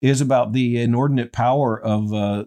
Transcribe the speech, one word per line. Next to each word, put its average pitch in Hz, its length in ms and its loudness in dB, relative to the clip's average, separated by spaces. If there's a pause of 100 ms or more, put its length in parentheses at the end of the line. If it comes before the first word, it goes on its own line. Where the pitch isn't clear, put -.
is 135 200 2
about 123 320 0
the 120 280 0
inordinate 120 520 0
power 123 500 0
of, 107 320 -2
uh, 104 320 -2